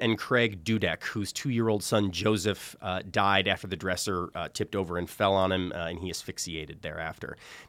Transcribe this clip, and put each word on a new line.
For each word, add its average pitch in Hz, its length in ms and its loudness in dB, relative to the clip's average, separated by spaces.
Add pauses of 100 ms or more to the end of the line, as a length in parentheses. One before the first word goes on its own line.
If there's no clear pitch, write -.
and 113 160 4
Craig 113 460 2
Dudek, 101 400 2
whose - 280 -4
two-year-old 113 520 2
son 104 260 4
Joseph, 98 720 0
uh, 92 260 -4
died 98 380 4
after 95 220 0
the 90 80 -2
dresser, 90 580 0
uh, 85 180 -4
tipped - 220 -4
over 87 240 0
and 87 100 -2
fell 98 260 2
on 95 180 4
him, 92 200 0
uh, 85 140 -4
and 85 140 -6
he 92 100 -6
asphyxiated 80 720 -8
thereafter. 80 540 -8 (320)